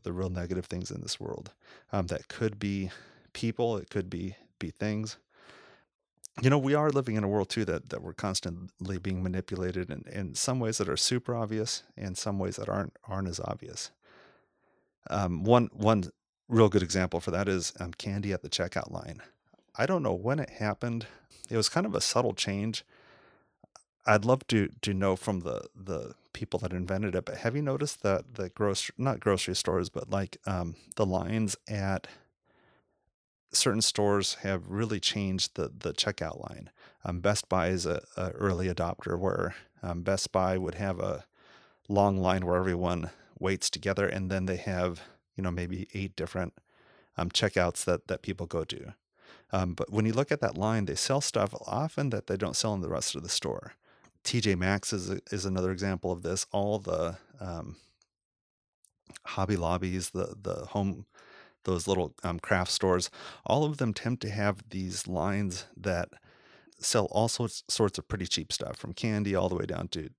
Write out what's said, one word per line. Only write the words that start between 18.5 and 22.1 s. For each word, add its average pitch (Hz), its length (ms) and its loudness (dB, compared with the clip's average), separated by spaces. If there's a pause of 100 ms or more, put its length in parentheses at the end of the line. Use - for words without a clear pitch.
line. - 320 -10 (560)
I 117 80 2
don't 175 160 2
know 107 120 2
when 113 240 0
it 143 120 -4
happened. 110 560 -2 (420)
It 113 80 0
was 110 120 4
kind 185 180 0
of 208 80 -2
a - 60 2
subtle 120 340 2